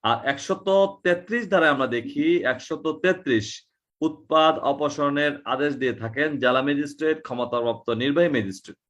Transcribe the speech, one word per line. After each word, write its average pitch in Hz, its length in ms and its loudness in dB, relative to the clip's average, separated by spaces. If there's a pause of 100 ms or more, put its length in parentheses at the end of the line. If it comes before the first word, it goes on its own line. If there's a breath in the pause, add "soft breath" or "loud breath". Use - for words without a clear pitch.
আর 120 80 2 (140)
একশত 190 360 -4 (380)
তেত্রিশ 180 460 0
ধারায় 160 240 4
আমরা 131 200 0
দেখি, 143 300 -2 (260)
একশত 151 340 -6 (180)
তেত্রিশ 139 440 0 (540)
উৎপাদ 156 520 2 (180)
অপসারণের 143 600 0 (200)
আদেশ 143 180 0 (100)
দিয়ে 123 200 0
থাকেন 120 280 -2 (140)
জেলা 127 240 4
ম্যাজিস্ট্রেট, 147 500 -2 (100)
ক্ষমতাপ্রাপ্ত 120 600 -2 (140)
নির্বাহী 151 340 2
ম্যাজিস্ট্রেট। 95 420 -6 (120)